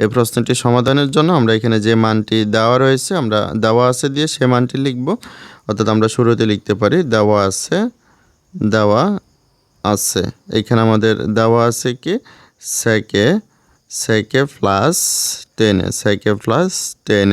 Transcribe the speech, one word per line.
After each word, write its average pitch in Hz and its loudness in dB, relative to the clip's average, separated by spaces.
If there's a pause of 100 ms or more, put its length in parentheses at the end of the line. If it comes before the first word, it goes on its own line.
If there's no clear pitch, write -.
এই 110 2
প্রশ্নটি 120 -2 (100)
সমাধানের 127 2
জন্য 156 2 (100)
আমরা 113 2
এখানে 110 0
যে 113 2 (120)
মানটি 110 0 (180)
দেওয়া 113 2
রয়েছে, 135 0 (100)
আমরা 107 0 (240)
দেওয়া 113 4
আছে 127 -4
দিয়ে 151 -2
সে - -2 (100)
মানটি 123 0 (100)
লিখব। 127 -4 (640)
অর্থাৎ 104 0
আমরা 107 2
শুরুতে 117 2
লিখতে 104 -2
পারি, 107 2 (180)
দেওয়া 104 4 (120)
আছে, - -4 (960)
দেওয়া 107 2 (800)
আছে। 98 -2 (360)
এখানে 113 0
আমাদের 110 2 (220)
দেওয়া 113 2
আছে 120 -4 (140)
কি? 165 -4 (640)
sec 110 -2 (140)
A, - 4 (640)
sec 110 -2
A 135 2 (100)
plus 104 0 (600)
ten 107 2 (100)
A, - -4 (140)
sec 104 -2
A - 0
plus 160 0 (360)
ten 101 2